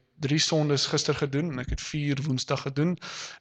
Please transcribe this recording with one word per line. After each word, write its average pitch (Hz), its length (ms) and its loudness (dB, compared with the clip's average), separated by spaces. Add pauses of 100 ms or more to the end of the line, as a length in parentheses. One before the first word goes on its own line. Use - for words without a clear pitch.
(200)
drie 151 200 2
sondes 151 460 4
gister 147 300 2
gedoen, 147 360 0
en 127 80 -4
ek 131 100 -6
het - 120 -2
vier 143 420 0
Woensdag 131 380 0
gedoen, 147 360 0 (440)